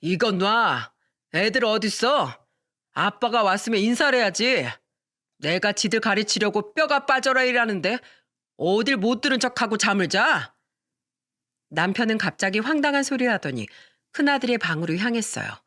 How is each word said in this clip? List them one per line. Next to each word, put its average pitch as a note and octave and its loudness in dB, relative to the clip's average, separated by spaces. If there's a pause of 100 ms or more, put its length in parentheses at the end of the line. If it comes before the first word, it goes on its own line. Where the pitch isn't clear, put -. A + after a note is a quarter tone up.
이건 F#3 0
놔. F#3+ 0 (420)
애들 G#3+ 0
어딨어? G#3+ 0 (460)
아빠가 G#3+ 0
왔으면 G3+ 0
인사를 B3 2
해야지. A3 0 (720)
내가 F3+ 0
지들 G#3+ 0
가르치려고 G#3 0
뼈가 C#4+ 0
빠져라 C4 2
일하는데 A#3 0 (580)
어딜 G#3 0
못 A3+ 0
들은 C4 0
척하고 A#3+ -2
잠을 G3 0
자? G3+ 0 (1160)
남편은 G3 0
갑자기 G3 -2
황당한 C#4+ 0
소리를 B3 0
하더니 C3 -4 (460)
큰아들의 C4 2
방으로 E3 -2
향했어요. A3+ -4 (180)